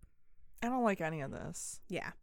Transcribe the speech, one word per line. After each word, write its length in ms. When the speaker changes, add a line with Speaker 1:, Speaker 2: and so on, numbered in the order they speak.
Speaker 1:
I 60
don't 160
like 160
any 200
of 120
this. 560
Speaker 2:
Yeah. 220